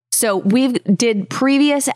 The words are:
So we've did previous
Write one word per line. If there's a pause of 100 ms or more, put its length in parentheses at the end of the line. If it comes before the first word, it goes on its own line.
(120)
So
we've
did
previous